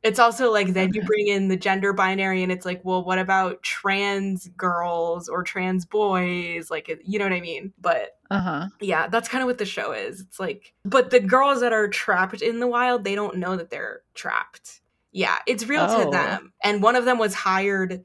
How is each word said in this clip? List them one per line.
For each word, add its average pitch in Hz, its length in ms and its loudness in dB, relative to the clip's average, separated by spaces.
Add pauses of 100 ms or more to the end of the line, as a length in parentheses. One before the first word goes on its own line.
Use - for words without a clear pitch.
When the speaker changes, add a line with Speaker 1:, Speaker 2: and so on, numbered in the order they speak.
Speaker 1:
it's 220 160 2
also, 240 320 4
like, 202 220 2
then 190 220 2
you 208 80 -2
Speaker 2:
Okay. 180 40 -4
Speaker 1:
bring 208 220 2
in 196 200 2
the 185 100 2
gender 196 340 0
binary, 190 500 0
and 180 80 -2
it's 180 140 -6
like, 180 200 -6
well, 185 200 0
what 185 140 0
about 190 440 0
trans 196 920 -2
girls 170 720 -2
or 175 140 -4
trans 185 420 -2
boys? 180 880 0
Like, 156 180 -6
it, 160 160 -6
you 202 140 -4
know 196 80 0
what 185 80 0
I 180 80 -2
mean? 170 360 -10
But 143 380 -2 (140)
Speaker 2:
Uh-huh. 180 380 -2 (120)
Speaker 1:
yeah, 185 280 0
that's 233 200 0
kinda 262 160 -2
what 247 140 -2
the 202 80 -4
show - 260 -6
is. 110 300 -8
It's - 180 -18
like, - 320 -8 (140)
but 254 240 4
the 247 100 8
girls 254 400 4
that 240 140 2
are 214 140 2
trapped 190 520 -2
in 233 200 -2
the 247 60 -2
wild, 240 380 0
they 196 100 -2
don't 208 220 -4
know 185 200 -2
that 170 120 -8
they're 127 320 -10 (140)
trapped. - 680 -6 (320)
Yeah, 165 240 0 (100)
it's 220 220 -2
real 285 180 2
to 214 200 4
Speaker 2:
Oh. 143 40 0
Speaker 1:
them. 131 440 -2 (100)
And 208 180 2
one 233 140 6
of 240 80 2
them 247 140 4
was 208 160 0
hired 190 720 -2